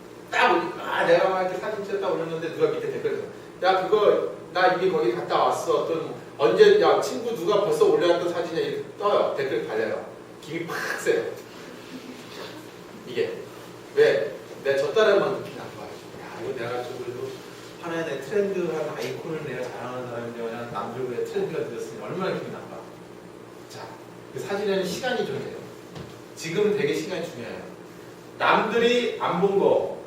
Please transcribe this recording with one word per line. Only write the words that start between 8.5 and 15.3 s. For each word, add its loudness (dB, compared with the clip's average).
이렇게 -4
떠요. 2
댓글 -2
달려요. -2
김이 -8
팍 -8
세요. 2
이게. -4
왜? 6
내가 2
저 0
따라만 6